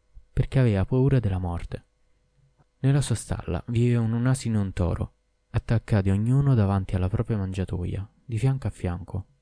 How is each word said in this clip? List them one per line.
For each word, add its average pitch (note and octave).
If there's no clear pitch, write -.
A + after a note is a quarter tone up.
perché -
aveva G#2
paura C3
della G2
morte. F2
Nella C#3
sua A#2+
stalla -
vivevano A#2
un A#2+
asino B2
e G2+
un F#2+
toro, -
attaccati A2
ognuno B2
davanti G2
alla F#2
propria A2+
mangiatoia, F#2
di A2+
fianco C3
a -
fianco. F2+